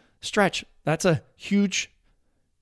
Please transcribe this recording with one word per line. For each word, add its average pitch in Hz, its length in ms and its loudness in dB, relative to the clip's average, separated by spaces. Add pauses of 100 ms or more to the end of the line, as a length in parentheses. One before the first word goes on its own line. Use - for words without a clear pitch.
(200)
stretch. - 460 -2 (180)
That's 160 220 0
a 165 160 2 (140)
huge - 560 -2 (720)